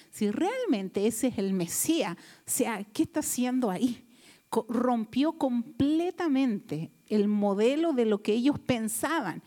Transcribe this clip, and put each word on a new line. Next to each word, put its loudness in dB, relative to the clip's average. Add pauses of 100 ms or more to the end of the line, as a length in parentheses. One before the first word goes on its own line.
(100)
Si -2
realmente 0
ese 0
es -4
el 0
Mesías, 0
o -20
sea, -2
¿qué -2
está -4
haciendo 0
ahí?". -2 (440)
Co-, 0
rompió 0
completamente 0 (140)
el 2
modelo 2
de 2
lo 2
que 2
ellos 2
pensaban -2